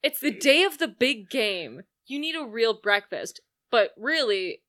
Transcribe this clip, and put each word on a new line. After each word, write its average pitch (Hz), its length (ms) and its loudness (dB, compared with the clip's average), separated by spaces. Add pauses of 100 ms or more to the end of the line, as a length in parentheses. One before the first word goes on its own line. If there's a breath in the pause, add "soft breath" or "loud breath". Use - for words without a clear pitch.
It's 302 160 -2
the 294 120 -2
day 277 320 4
of 381 140 0
the 330 100 -2
big 226 440 -2
game. 185 500 -4 (240)
You 277 140 -8
need 311 160 -6
a 311 100 -6
real 226 340 0
breakfast. - 640 -4 (300)
But 214 260 4
really, 214 720 -2